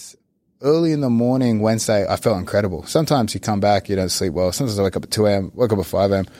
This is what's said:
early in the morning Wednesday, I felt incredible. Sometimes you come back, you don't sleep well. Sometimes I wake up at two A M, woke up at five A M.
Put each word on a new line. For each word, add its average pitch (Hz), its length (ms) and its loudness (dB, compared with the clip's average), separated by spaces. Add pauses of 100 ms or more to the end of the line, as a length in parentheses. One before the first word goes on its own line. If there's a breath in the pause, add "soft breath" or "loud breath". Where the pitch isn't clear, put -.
(640)
early 160 300 2
in 147 100 -2
the 131 80 0
morning 120 500 2
Wednesday, 110 480 0
I 101 80 -2
felt 107 220 0
incredible. 92 480 -2
Sometimes 143 480 0
you 98 60 -8
come 104 200 -2
back, 101 300 2
you 98 60 0
don't 92 120 0
sleep 92 240 -2
well. 90 200 0
Sometimes 110 260 -4
I 98 60 2
wake 95 120 0
up 85 80 -6
at - 60 -18
two 107 160 2
A 104 80 4
M, 95 200 -2
woke 117 160 0
up 104 80 0
at 92 60 -2
five 98 280 0
A 98 60 4
M. 92 80 -2 (140 loud breath)